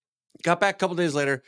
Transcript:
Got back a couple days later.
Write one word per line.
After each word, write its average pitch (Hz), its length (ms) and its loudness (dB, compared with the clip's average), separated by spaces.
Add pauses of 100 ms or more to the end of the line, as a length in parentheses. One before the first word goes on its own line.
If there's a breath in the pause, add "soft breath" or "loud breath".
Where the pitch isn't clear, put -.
(440)
Got 170 160 2
back 196 160 2
a - 20 -18
couple 180 160 -2
days 165 220 0
later. 139 320 0